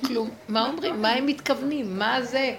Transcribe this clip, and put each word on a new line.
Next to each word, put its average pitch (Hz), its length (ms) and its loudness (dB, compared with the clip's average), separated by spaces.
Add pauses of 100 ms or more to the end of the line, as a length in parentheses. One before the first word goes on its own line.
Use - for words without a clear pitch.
כלום. 226 220 0 (180)
מה 220 200 2
אומרים? 302 340 -2
מה 214 80 6
הם 254 160 2
מתכוונים? 277 760 0
מה 233 220 2
זה? 254 380 0